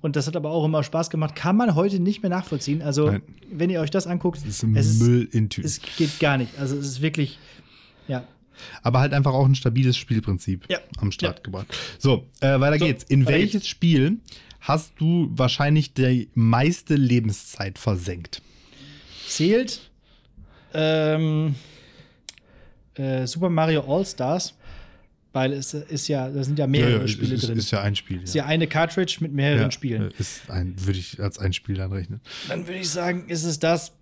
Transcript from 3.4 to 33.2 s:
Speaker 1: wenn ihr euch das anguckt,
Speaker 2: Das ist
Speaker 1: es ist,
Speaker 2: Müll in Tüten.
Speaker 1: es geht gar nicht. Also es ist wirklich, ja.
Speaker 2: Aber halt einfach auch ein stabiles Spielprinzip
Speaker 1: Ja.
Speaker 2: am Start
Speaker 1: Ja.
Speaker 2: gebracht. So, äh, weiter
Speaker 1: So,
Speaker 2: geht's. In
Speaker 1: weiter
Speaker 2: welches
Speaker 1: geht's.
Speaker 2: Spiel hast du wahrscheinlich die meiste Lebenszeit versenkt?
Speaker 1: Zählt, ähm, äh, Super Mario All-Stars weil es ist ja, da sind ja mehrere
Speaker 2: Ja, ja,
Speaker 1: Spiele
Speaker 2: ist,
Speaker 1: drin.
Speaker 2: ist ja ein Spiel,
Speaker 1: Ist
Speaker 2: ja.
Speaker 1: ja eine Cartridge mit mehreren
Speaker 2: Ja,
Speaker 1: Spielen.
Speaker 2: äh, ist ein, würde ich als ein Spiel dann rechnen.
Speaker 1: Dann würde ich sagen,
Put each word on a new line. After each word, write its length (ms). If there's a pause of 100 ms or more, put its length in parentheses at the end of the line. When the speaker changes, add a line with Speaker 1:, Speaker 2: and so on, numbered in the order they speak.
Speaker 1:
wenn 180
ihr 100
euch 100
das 180
anguckt, 300
Speaker 2:
Das 60 (180)
ist 20
Speaker 1:
es 220
ist, 140
Speaker 2:
Müll 300
in 180
Tüten. 160
Speaker 1:
es 160 (160)
geht 220
gar 200
nicht. 200
Also 180
es 120
ist 140
wirklich, 360 (720)
ja. 160 (580)
Speaker 2:
Aber 160
halt 160
einfach 180
auch 140
ein 80
stabiles 420
Spielprinzip 720
Speaker 1:
Ja. 100 (200)
Speaker 2:
am 140
Start 260
Speaker 1:
Ja. 60
Speaker 2:
gebracht. 220 (340)
So, 260 (140)
äh, 180
weiter 220
Speaker 1:
So, 60
Speaker 2:
geht's. 180
In 220
Speaker 1:
weiter 100
Speaker 2:
welches 160
Speaker 1:
geht's. 160
Speaker 2:
Spiel 480 (440)
hast 380
du 320
wahrscheinlich 640
die 400
meiste 600
Lebenszeit 840
versenkt? 640 (840)
Speaker 1:
Zählt, 600 (840)
ähm, 800 (1400)
äh, 320
Super 240
Mario 360
All-Stars 680 (760)
weil 220
es 180
ist 360
ja, 200
da 160
sind 140
ja 80
mehrere 260
Speaker 2:
Ja, 80
ja, 80
Speaker 1:
Spiele 260
Speaker 2:
ist, 140
Speaker 1:
drin. 100
Speaker 2:
ist 120
ja 100
ein 160
Spiel, 260
Speaker 1:
Ist 120
Speaker 2:
ja. 100
Speaker 1:
ja 40
eine 180
Cartridge 540
mit 120
mehreren 300
Speaker 2:
Ja, 80
Speaker 1:
Spielen. 400
Speaker 2:
äh, 80
ist 320
ein, 260
würde 220
ich 220
als 180
ein 160
Spiel 220
dann 140
rechnen. 300 (280)
Speaker 1:
Dann 180
würde 140
ich 100
sagen, 380